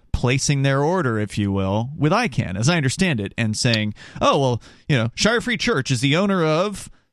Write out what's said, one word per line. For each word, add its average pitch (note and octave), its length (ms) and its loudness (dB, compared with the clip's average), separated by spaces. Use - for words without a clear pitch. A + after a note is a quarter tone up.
placing C3+ 480 0
their C#3 200 2
order, D3 360 0
if G#2 180 -4
you G2+ 160 0
will, G2 420 -2
with D3+ 160 0
icann, E3+ 480 -2
as A2+ 120 2
I F3 80 2
understand D3 420 0
it, G2 160 -6
and A2 180 0
saying, G#2+ 380 0
"Oh, A#3+ 180 4
well, B2 220 0
you D3 80 4
know, A#2 180 0
Shire A3+ 280 0
Free A#3+ 160 -2
Church F#3+ 320 0
is B2 100 0
the C#3 160 2
owner F#3+ 260 2
of E3+ 480 -2